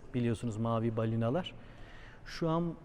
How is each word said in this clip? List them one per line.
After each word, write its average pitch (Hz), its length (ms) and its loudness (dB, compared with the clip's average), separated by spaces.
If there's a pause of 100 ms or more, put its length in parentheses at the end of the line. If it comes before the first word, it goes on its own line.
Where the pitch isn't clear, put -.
(140)
biliyorsunuz 117 440 2
mavi 113 400 2
balinalar. 113 560 2 (720)
Şu - 240 0
an 165 240 4 (120)